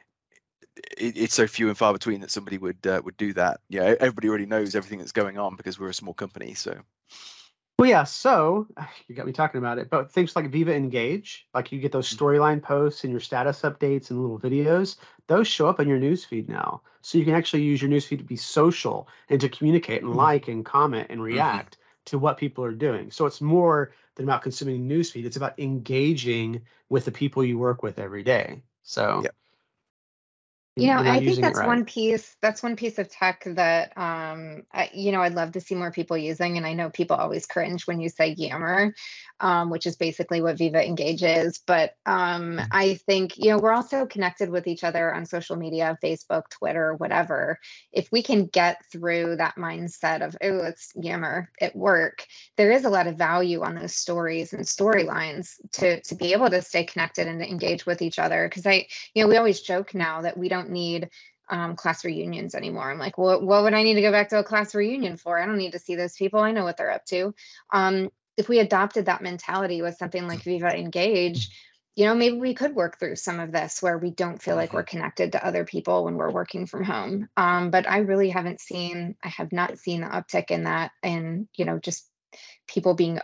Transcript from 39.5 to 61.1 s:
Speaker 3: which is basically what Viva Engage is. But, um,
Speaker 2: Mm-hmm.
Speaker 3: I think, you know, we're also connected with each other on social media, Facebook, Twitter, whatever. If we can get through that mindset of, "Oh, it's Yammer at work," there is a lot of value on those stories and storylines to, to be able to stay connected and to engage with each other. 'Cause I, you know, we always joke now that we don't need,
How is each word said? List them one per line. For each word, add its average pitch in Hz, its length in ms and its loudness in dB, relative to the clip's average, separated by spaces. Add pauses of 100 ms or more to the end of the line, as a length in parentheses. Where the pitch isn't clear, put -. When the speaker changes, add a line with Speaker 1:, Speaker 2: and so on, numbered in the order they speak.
Speaker 3:
which 165 160 -4
is 170 100 -4
basically 165 460 -2
what 165 160 0
Viva 160 280 4
Engage 165 360 -2
is. 165 340 2 (100)
But, 165 280 2 (100)
um, 175 540 0
Speaker 2:
Mm-hmm. 117 140 -4
Speaker 3:
I 196 220 4 (120)
think, 190 320 2
you 214 140 6
know, 208 60 4
we're 220 140 4
also 247 320 0
connected 190 460 -2
with 175 160 -2
each 170 180 -4
other 165 300 0
on 170 100 -4
social 170 320 -6
media, 160 480 -2
Facebook, 160 460 -2
Twitter, 160 420 -2
whatever. 156 640 -2 (320)
If - 220 -4
we 233 100 2
can 214 220 4
get 175 380 2 (100)
through 170 440 -2
that 160 200 -2
mindset 165 680 -4
of, 160 200 -6
"Oh, 190 160 0
it's 165 360 -6
Yammer 170 640 -6
at - 160 -2
work," 185 520 2 (320)
there 208 120 8
is 262 140 6
a 240 60 2
lot 180 160 4
of 165 100 -4
value 170 460 2
on 165 140 -4
those 170 180 -10
stories 165 580 -4
and - 140 -8
storylines 180 880 0 (180)
to, 175 300 2
to - 120 -10
be 180 200 0
able 233 160 6
to 180 100 4
stay 170 240 -2
connected 170 440 -4
and 165 120 -6
to 170 80 -8
engage 170 380 -2
with 175 160 -2
each 165 160 -4
other. 165 320 0
'Cause 180 160 -6
I, 196 220 4 (260)
you 220 80 4
know, 208 60 6
we 220 100 8
always 220 240 4
joke 190 320 -4
now 160 260 -2
that 170 160 -4
we 180 140 -2
don't 180 160 -4
need, 170 440 -6 (380)